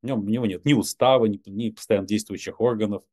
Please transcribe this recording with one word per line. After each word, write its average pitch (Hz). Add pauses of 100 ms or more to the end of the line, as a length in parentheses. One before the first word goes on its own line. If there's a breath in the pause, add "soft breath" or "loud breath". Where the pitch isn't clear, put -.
В 117
нем, 123
у 104
него 117
нет 90
ни 147
устава, 123
ни, 104
ни 107
постоянно 98
действующих 104
органов, 110